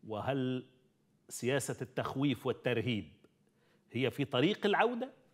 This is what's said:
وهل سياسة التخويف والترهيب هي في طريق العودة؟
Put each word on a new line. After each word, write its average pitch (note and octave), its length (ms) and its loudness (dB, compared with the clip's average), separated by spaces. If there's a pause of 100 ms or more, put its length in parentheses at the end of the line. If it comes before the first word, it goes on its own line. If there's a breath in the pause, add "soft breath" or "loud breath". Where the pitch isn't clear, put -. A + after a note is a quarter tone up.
وهل B2+ 580 -2 (640)
سياسة C3 520 0
التخويف C3+ 640 -2
والترهيب A2+ 640 0 (800 soft breath)
هي A#2+ 200 0
في C#3 140 -2
طريق E3 400 2
العودة؟ A#3 480 2 (200)